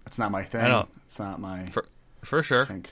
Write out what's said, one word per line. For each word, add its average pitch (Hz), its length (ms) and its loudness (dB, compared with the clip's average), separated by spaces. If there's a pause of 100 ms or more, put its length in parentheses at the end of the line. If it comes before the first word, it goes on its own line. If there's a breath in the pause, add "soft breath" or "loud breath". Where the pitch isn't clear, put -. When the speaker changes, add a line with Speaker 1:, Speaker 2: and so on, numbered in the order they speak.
Speaker 1:
It's - 120 -12
not 110 120 0
my 98 120 -2
thing. 113 220 -2
Speaker 2:
I 120 40 6
know. 117 200 4 (160)
Speaker 1:
It's - 140 -16
not 98 200 -6
my 92 280 -6
Speaker 2:
For, 90 180 -4 (380)
for 156 200 0
sure. 135 220 4
Speaker 1:
kink, 95 280 -8